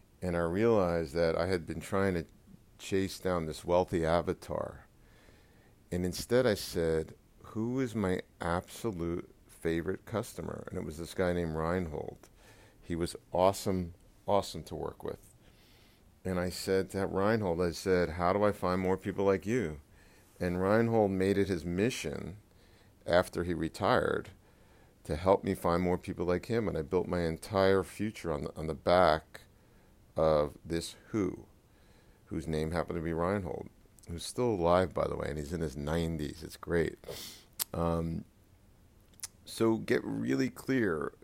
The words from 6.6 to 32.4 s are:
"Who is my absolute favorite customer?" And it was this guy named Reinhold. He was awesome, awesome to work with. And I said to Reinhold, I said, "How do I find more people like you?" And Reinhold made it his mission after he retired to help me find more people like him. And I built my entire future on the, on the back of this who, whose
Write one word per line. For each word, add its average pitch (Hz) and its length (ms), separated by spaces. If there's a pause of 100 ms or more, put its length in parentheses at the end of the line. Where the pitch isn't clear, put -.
"Who 120 380
is 117 140
my 95 260 (200)
absolute 87 880 (200)
favorite 82 580
customer?" - 600
And 92 100
it 90 60
was 80 120
this 82 180
guy 90 200
named 82 220
Reinhold. 82 720 (520)
He 87 160
was 82 200 (160)
awesome, 92 640 (320)
awesome 95 380
to - 100
work 76 300
with. - 140 (1040)
And 92 160
I 90 120
said 95 400
to 98 160
Reinhold, 95 560
I 87 80
said, 87 400
"How 87 240
do 104 100
I 104 80
find 92 260
more 92 200
people 101 260
like 98 220
you?" 98 340 (580)
And 90 220
Reinhold 107 520
made 95 260
it 95 100
his 85 160
mission 87 720 (720)
after 90 360
he 87 120
retired 92 760 (760)
to 78 120
help 92 280
me 95 100
find 87 280
more 87 140
people 87 300
like 87 180
him. 113 240
And 80 80
I 80 60
built 87 260
my 87 140
entire 95 600
future 104 480
on 73 140
the, - 100
on 80 120
the 78 80
back 85 680 (760)
of 78 460
this 85 340 (120)
who, - 380 (800)
whose 78 200